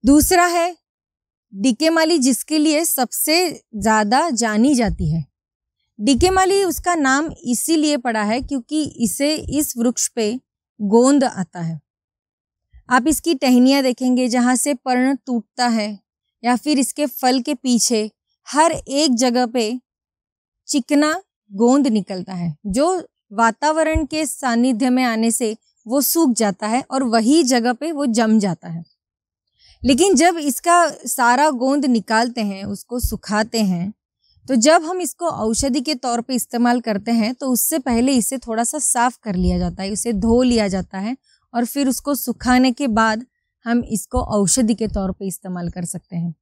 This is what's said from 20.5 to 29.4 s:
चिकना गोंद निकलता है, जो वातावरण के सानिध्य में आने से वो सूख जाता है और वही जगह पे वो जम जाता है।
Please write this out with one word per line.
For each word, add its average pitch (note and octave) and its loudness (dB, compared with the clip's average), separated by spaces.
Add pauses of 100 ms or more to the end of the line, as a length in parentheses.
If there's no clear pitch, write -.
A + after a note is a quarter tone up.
चिकना D4+ 0 (320)
गोंद B3 2
निकलता F#3+ -4
है, F3 -6
जो D4+ -2 (260)
वातावरण D#4 0
के D#4 -4
सानिध्य B3 0
में B3+ 2
आने A3+ 0
से A3 -2 (300)
वो C4+ 0
सूख D#4 2
जाता G#3 -2
है A#3+ -2
और C4+ -2
वही A#3 4
जगह B3 0
पे D4+ -6
वो D4 -4
जम A3 2
जाता F#3+ -4
है। E3 -10 (1040)